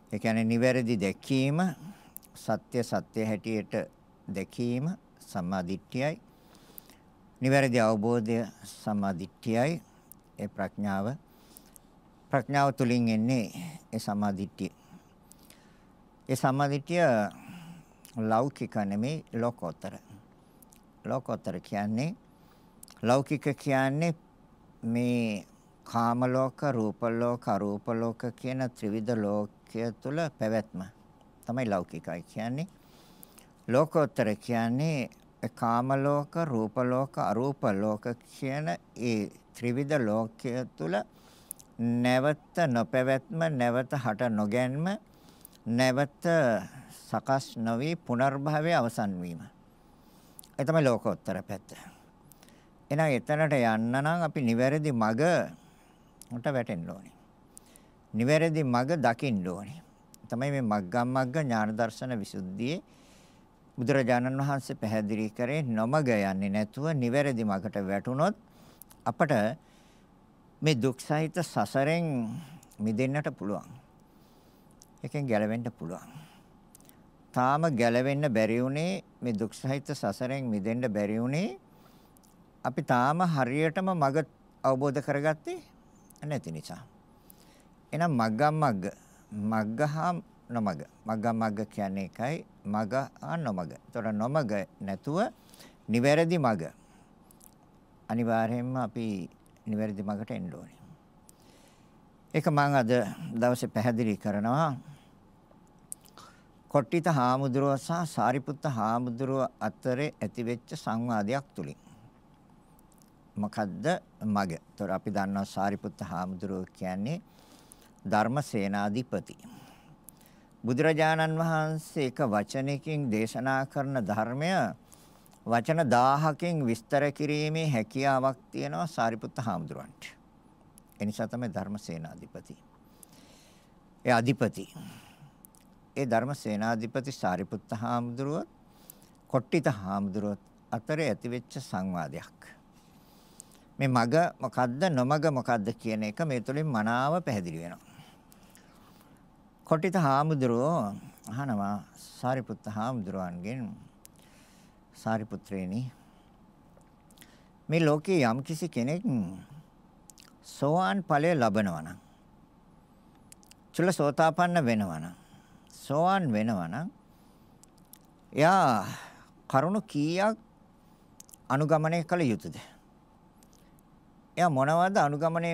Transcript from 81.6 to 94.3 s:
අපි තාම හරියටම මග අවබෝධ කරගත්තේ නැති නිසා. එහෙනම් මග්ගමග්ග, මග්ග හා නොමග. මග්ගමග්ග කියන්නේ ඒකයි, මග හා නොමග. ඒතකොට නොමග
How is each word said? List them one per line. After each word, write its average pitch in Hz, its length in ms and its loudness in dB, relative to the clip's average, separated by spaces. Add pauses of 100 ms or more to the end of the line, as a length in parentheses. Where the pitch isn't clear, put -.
අපි 135 180 -4
තාම 139 400 4
හරියටම 160 720 2
මග 147 320 2 (380)
අවබෝධ 135 340 2
කරගත්තේ 151 760 -4 (440)
නැති 147 300 -6
නිසා. - 320 -12 (1120)
එහෙනම් 165 180 2
මග්ගමග්ග, 117 800 2 (380)
මග්ග 110 540 -2
හා 156 300 0 (340)
නොමග. 104 340 -2 (200)
මග්ගමග්ග 110 640 0
කියන්නේ 98 380 -4
ඒකයි, 127 420 -6 (160)
මග 104 300 -2 (200)
හා 151 240 -8
නොමග. 101 340 -4
ඒතකොට - 420 -6
නොමග 120 400 0 (260)